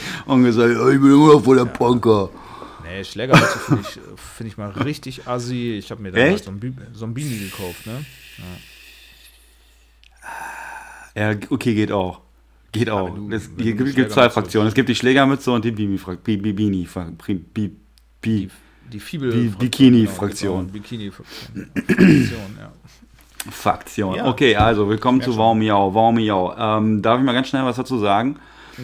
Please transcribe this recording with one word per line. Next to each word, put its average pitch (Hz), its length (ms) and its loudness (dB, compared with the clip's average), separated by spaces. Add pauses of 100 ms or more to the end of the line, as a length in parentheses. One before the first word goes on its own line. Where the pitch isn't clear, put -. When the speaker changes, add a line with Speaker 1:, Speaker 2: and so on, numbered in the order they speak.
(260)
Speaker 1:
und 127 180 4
gesagt, 117 300 4
"Ja, 117 160 2
ich 135 100 4
bin 139 100 8
immer 147 240 10
noch 147 100 6
voll 131 120 6
der 123 100 4
Speaker 2:
Ja. 120 60 -4
Speaker 1:
Punker." 113 560 2 (560)
Speaker 2:
Nee, 92 200 -12
Schlägermütze 123 560 0
finde 113 220 -2
ich, - 160 -14 (220)
finde - 300 -14
ich - 80 -18
mal 104 120 -10
richtig 135 560 -10
assi. 120 520 -8
Ich 98 120 -14
hab 110 100 -14
mir 98 120 -14
dann 107 80 0
Speaker 1:
Echt? 143 120 4
Speaker 2:
halt 202 120 -6
so 98 60 -16
ein 98 100 -12
Bi-, 127 140 -10 (180)
so 110 140 -16
ein 113 80 -8
Beanie 131 240 -8 (120)
gekauft, 90 360 -12
ne? 127 180 -12 (3000)
Ja. 107 180 0
Speaker 1:
Ja, 101 60 -4 (120)
okay, 123 240 -2
geht 104 180 -2
auch. 92 280 -2 (520)
Geht 110 180 -2
Speaker 2:
Aber 101 120 0
Speaker 1:
auch. 90 120 -6
Speaker 2:
du, 104 180 -12
Speaker 1:
Es 110 240 -6
Speaker 2:
wenn 120 80 -4
Speaker 1:
gibt, 110 160 -2
Speaker 2:
du 127 40 0
eine 139 100 -2
Speaker 1:
gibt 127 180 0
zwei 131 100 4
Speaker 2:
Schlägermütze 120 120 6
Speaker 1:
Fraktionen. 107 340 0
Es 104 60 -4
gibt 127 140 0
die 123 60 0
Schlägermütze 135 580 2
und 113 120 0
die 117 80 -2
Bimi-Fra-, 98 440 -6
Bi-, 107 200 -4
Bi-, 101 160 -4
Bini-Fra-, 92 640 -4
Pri-, - 180 -6
Bi-, 101 420 -8 (440)
Bi-, 104 300 -2
Speaker 2:
Die, - 0 - (400)
die 104 100 -14
Fibel-Fraktion, 123 580 -2
Speaker 1:
Bi-, 123 80 0
Bikini-Fraktion. 104 1000 4
Speaker 2:
genau, 95 60 -14
Bikini-Fraktion. 104 1000 -14 (140)
Fraktion, 110 720 4
ja. - 140 -20 (800)
Speaker 1:
Fraktion. - 640 -4
Speaker 2:
Ja. 120 120 -4
Speaker 1:
Okay, 120 280 2
also 107 320 2
willkommen 123 300 0
Speaker 2:
Merk 123 120 -4
Speaker 1:
zu - 20 0
Speaker 2:
schon. 110 80 -2
Speaker 1:
Wow 113 160 4
Miau, 101 380 2
Wow 113 180 2
Miau. 101 440 0
Ähm, 107 460 0
darf 113 180 2
ich 135 40 0
mal 127 80 0
ganz 131 160 -2
schnell 135 160 -2
was 120 120 -2
dazu 127 220 -4
sagen? 107 380 0 (480)